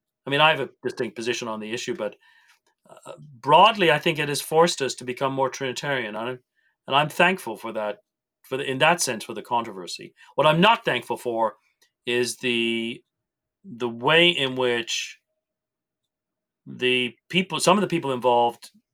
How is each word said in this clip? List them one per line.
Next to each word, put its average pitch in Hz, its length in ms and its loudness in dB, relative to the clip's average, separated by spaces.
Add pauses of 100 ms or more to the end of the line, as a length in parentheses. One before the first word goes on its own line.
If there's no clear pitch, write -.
(280)
I - 20 -10
mean, 143 120 2
I 156 100 6
have 143 80 -2
a 127 100 -6 (140)
distinct 123 320 -6
position 120 320 -6
on 110 140 -8
the 107 100 -10
issue, 120 240 -8
but, 104 200 -8 (920)
uh, - 120 -16
broadly, 185 760 4
I 147 80 2
think 156 200 -2
it 147 100 -2
has 139 120 -4
forced 165 400 2
us 127 140 -4
to - 100 -16
become 135 280 -4
more 135 160 -2
Trinitarian. 127 640 -6
And 117 140 -6
I'm, 127 100 -12 (480)
and 135 80 -2
I'm 147 140 2
thankful 180 480 0
for 113 160 -12
that, 104 260 -6 (440)
for 131 140 -6
the, 139 120 -4
in 131 100 -4
that 165 220 4
sense, 117 220 -4
for 120 100 -12
the 104 80 -10
controversy. 110 720 -8 (220)
What 139 100 2
I'm 156 160 4
not 226 240 6
thankful 123 320 -4
for 113 380 -2 (500)
is 120 320 0
the, 117 640 -2 (640)
the 120 260 -6
way 151 400 4
in 135 260 -2
which 120 640 -2 (1500)
the 127 500 -2 (140)
people, 175 300 -2
some 180 180 6
of 208 40 2
the 180 60 0
people 147 260 -2
involved 120 580 2 (220)